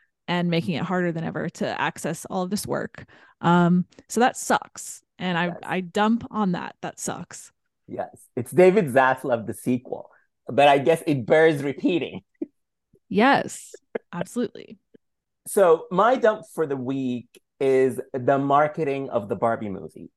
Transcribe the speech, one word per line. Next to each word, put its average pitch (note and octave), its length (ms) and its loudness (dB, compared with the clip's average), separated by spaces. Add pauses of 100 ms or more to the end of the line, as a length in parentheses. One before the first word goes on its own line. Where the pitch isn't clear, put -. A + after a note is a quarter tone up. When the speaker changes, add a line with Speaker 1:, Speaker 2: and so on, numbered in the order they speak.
(280)
Speaker 1:
and F3 200 -2
making E3 280 -2
it F3+ 80 -4
harder F3+ 280 -2
than E3 120 -6
ever - 260 -6
to B2 300 -6
access D#3 500 -4
all F#3+ 120 -4
of F3+ 60 -6
this G3+ 180 -6
work. - 380 -8 (360)
Um, F3 440 4 (240)
so - 120 -2
that - 160 2
sucks. - 680 -6 (160)
And F3+ 180 -2
I, F3 100 0
Speaker 2:
Yes. E3+ 180 -6
Speaker 1:
I F3+ 160 -4
dump G#3 500 0
on G3+ 220 0
that. - 280 -8
That D3+ 180 -12
sucks. - 540 -12 (360)
Speaker 2:
Yes. - 480 -10
It's A#2+ 160 -6
David F#3 340 6
Zaslav, C3 600 2
the A2 60 -6
sequel. - 580 -6 (380)
But C#3 200 4
I C#3 100 6
guess D#3+ 280 2
it C3+ 200 -2
bears D#3+ 360 4
repeating. C#3 600 -2 (840)
Speaker 1:
Yes, - 680 0 (380)
absolutely. - 680 -10 (680)
Speaker 2:
So E3+ 440 4
my A3 260 4
dump G#3 280 0 (100)
for D#3+ 120 -2
the C#3 100 -4
week B2+ 500 -6 (340)
is C3 400 4 (120)
the C3+ 260 0
marketing C#3 720 0
of G2+ 180 -4
the G#2+ 80 -4
Barbie A2 320 -2
movie. E2+ 480 -12